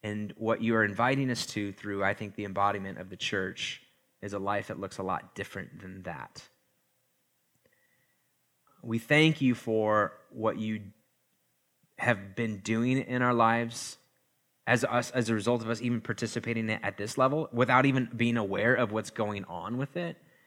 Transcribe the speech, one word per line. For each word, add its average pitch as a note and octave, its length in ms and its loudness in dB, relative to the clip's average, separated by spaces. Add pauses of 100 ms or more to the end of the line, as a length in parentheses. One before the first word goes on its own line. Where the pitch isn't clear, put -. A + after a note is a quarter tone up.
And G#2 340 -6
what A2+ 280 0
you A2+ 140 2
are A2 60 6
inviting B2+ 460 2
us A#2 160 -4
to G2+ 280 -4
through, G2 300 -4
I G2 120 2
think, G#2 180 -10
the G#2 120 -6
embodiment G2 520 -2
of F#2 140 -12
the F2+ 60 -14
church - 640 -4 (400)
is G2+ 100 -8
a G2+ 60 -4
life G2 300 -2
that G#2 100 -8
looks F#2+ 180 -8
a G2 60 -6
lot - 320 -4
different F#2+ 440 -10
than F#2+ 240 -14
that. D2 380 -12 (2500)
We A2+ 160 -2
thank D#3 420 4
you B2+ 140 4
for G#2+ 580 2 (160)
what A2 300 -2
you A2 220 -4 (1160)
have G2 380 -2
been A2 240 -4
doing A#2 400 0
in B2 240 0
our B2 100 4
lives A#2 640 2 (680)
as A#2 160 4
us, A#2+ 260 0
as A#2+ 180 0
a A2+ 60 2
result A2+ 300 2
of A2+ 80 -4
us A#2 100 -4
even A#2+ 200 0
participating A2+ 640 -4
in A2 40 -2
it G#2+ 140 -2
at G2+ 120 -4
this G#2 220 -6
level C3+ 340 2
without B2+ 360 6
even C3 280 2
being A#2 220 2
aware G#2 380 2
of A#2 160 2
what's G#2+ 180 -2
going G#2 360 -2
on F#2 340 -6
with C#3+ 180 -4
it. F3 200 -6 (300)